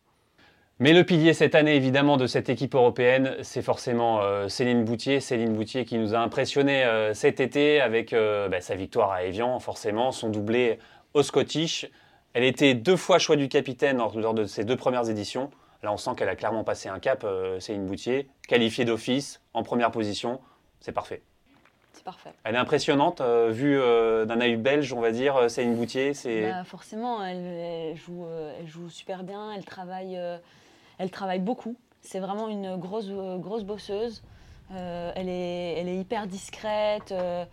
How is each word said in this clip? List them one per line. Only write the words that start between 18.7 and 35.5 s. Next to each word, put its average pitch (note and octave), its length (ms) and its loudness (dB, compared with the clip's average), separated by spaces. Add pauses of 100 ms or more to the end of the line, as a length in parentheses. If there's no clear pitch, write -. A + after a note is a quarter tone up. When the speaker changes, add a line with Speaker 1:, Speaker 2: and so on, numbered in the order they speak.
Speaker 1:
d'office, A#2+ 580 -2 (120)
en A2+ 100 -4
première A#2+ 280 0
position, A#2 500 -4 (400)
c'est - 100 -12
parfait. - 300 -8 (720)
Speaker 2:
C'est - 100 -20
parfait. - 280 -18 (120)
Speaker 1:
Elle A2+ 120 -4
est - 20 0
impressionnante, C#3+ 640 2
euh, A#2 280 4
vue, C#3 300 2
euh, A2+ 460 4
d'un A#2 160 -2
œil A#2+ 160 2
belge, C3+ 340 0
on B2 80 -4
va A#2 120 2
dire, C3+ 260 2
euh, B2 100 4
Céline A#2+ 280 0
Boutier. C3 380 -2
C'est A2 380 -2
Speaker 2:
Bah, F3+ 140 -8
forcément, A3 580 -8
elle, F#3 140 -8
elle E3+ 580 -8
joue, F3 300 -14
euh, D#3+ 340 -10
elle E3+ 80 -14
joue E3 220 -16
super F#3 340 -12
bien, G#3 300 -12
elle G3 100 -12
travaille, F#3 540 -12
euh, F3 200 -8 (600)
elle F#3 140 -6
travaille F#3+ 280 -4
beaucoup. A3+ 380 -4 (240)
C'est - 180 -10
vraiment G3+ 300 -6
une G3 260 -6
grosse, F#3+ 320 -8
euh, F#3+ 300 -8
grosse F#3+ 260 -6
bosseuse. G#3 580 -8 (520)
Euh, F3 420 -8
elle F#3 140 -4
est, F3 480 -4